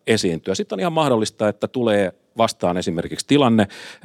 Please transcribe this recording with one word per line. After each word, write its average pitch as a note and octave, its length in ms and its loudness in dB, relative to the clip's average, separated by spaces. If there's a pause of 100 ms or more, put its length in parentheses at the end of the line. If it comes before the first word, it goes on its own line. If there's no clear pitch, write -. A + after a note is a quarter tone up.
esiintyä. F#2+ 480 0
Sitten G#3+ 200 -6
on F#3+ 40 -6
ihan F3 140 -2
mahdollista, A#2 560 0
että - 180 -4
tulee G#2 460 0 (240)
vastaan F#2+ 400 0
esimerkiksi E2+ 500 -6
tilanne, A#2 400 4 (380)